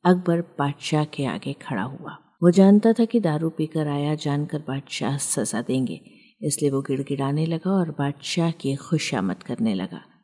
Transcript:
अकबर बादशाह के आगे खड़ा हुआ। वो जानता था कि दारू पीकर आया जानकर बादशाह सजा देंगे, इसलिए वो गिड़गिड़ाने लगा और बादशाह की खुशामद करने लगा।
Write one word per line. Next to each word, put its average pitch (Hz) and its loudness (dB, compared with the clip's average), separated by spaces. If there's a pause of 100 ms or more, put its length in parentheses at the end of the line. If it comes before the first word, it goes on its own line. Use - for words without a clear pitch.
अकबर 180 4
बादशाह 147 -2
के 143 -6
आगे 127 -4
खड़ा 104 -6
हुआ। 127 -10 (300)
वो 175 10
जानता 202 8
था 226 4
कि 226 2
दारू 160 0
पीकर 156 -2
आया 143 0
जानकर 147 -2
बादशाह 135 -6
सजा - -4
देंगे, - -2 (420)
इसलिए 147 0
वो 135 -2
गिड़गिड़ाने 139 -2
लगा 165 -4
और 180 2
बादशाह 147 -2
की 139 -4
खुशामद 104 -4
करने 110 -2
लगा। 90 -8 (200)